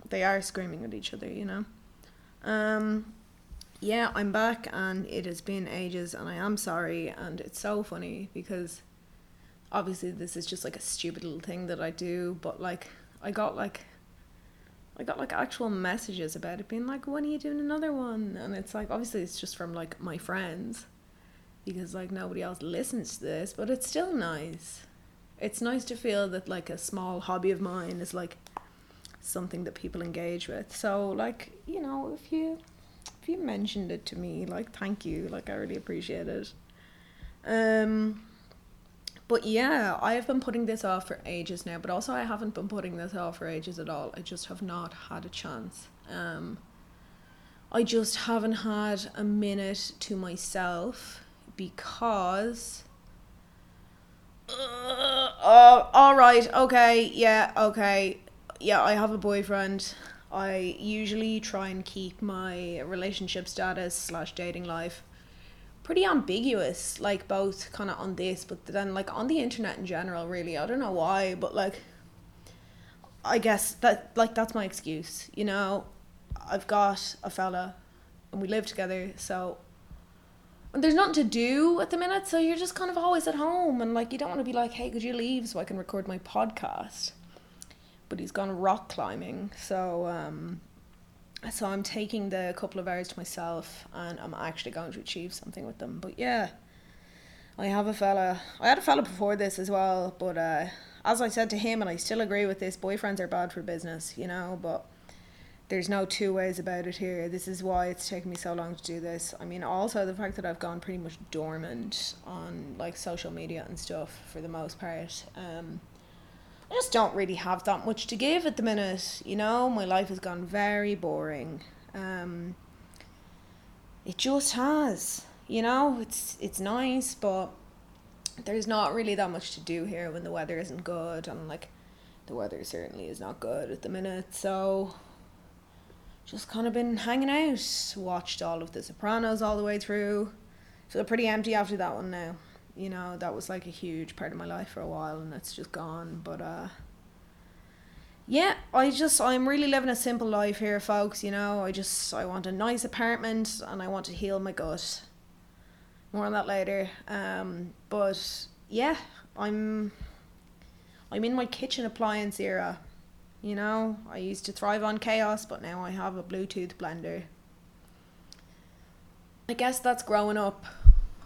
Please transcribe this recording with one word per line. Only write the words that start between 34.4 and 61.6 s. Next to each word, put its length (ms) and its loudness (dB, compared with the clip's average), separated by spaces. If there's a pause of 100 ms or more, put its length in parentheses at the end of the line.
like, 240 -6
thank 340 -6
you. 220 -4
Like, 200 -8
I 60 -6
really 240 -6
appreciate 500 -6
it. 240 -6 (920)
Um, 800 4 (1040)
but 180 4
yeah, 560 4
I 140 4
have 120 0
been 140 4
putting 240 0
this 180 -2
off 240 0
for 180 -8
ages 400 -6
now, 120 -6
but 120 -8
also 220 -2
I 120 0
haven't 300 -4
been 140 -6
putting 300 -6
this 180 -8
off 220 -6
for 100 -6
ages 320 -6
at 80 -8
all. 260 -6
I 60 -12
just 280 -10
have 140 -12
not 300 -6 (180)
had 140 -10
a 60 -12
chance. 580 -10 (220)
Um, 480 -8 (1120)
I 120 4
just 340 2
haven't 340 0
had 640 -2
a 80 -4
minute 800 0
to 160 -4
myself 1080 -4 (320)
because, 1300 -2 (1700)
uh, 40 -10
uh, 1400 12
all 220 12
right, 380 12
okay, 600 8
yeah, 420 6
okay. 600 4 (420)
Yeah, 240 6
I 100 6
have 180 4
a 60 -2
boyfriend. 800 0 (340)
I 480 -2
usually 600 -2
try 300 -4